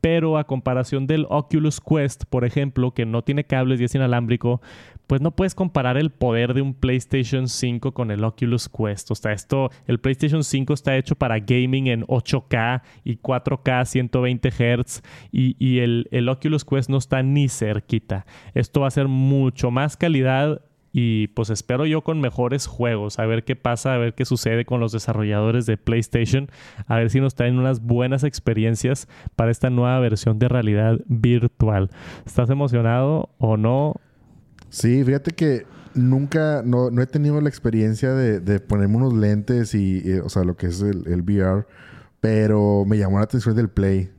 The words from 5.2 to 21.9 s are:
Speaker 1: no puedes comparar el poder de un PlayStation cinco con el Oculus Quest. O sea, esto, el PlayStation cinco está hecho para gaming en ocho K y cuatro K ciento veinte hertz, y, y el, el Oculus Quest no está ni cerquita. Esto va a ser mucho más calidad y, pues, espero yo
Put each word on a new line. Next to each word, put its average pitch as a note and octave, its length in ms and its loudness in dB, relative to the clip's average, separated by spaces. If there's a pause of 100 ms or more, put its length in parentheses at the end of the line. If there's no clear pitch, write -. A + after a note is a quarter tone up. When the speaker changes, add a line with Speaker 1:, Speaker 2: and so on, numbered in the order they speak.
Speaker 1:
no E3 80 0
puedes F#3 240 -2
comparar C3+ 420 0
el D3+ 140 2
poder A#2+ 420 0
de C3+ 80 2
un C#3 140 -2
PlayStation C3 760 0
cinco A#2+ 440 -4
con A#2 180 -4
el G#2 120 -2
Oculus A#2 460 -2
Quest. G#2 440 -6
O - 20 0
sea, G#2+ 180 -4
esto, C3 380 -2 (160)
el A#2+ 140 0
PlayStation C#3+ 440 0
cinco C3+ 300 0
está C3+ 240 -2
hecho B2 160 -2
para A#2 240 0
gaming B2+ 480 0
en A#2 200 0
ocho B2+ 420 0
K A#2+ 340 0 (200)
y A#2 140 -4
cuatro B2+ 460 -2
K B2+ 240 2
ciento B2+ 340 0
veinte B2 380 0
hertz, A#2+ 440 0 (300)
y, B2+ 260 0
y B2+ 200 2
el, A#2+ 320 0
el B2 180 0
Oculus D3 380 -2
Quest C3+ 240 -2
no C3+ 80 2
está C3 240 -2
ni C#3 260 2
cerquita. G#2 800 -4 (260)
Esto B2+ 300 0
va C3+ 60 0
a - 20 0
ser C#3 180 0
mucho C3+ 640 2
más C#3 260 0
calidad C#3+ 640 0 (360)
y, A2 380 2
pues, A2 160 -2
espero B2+ 360 -2
yo D#3 160 0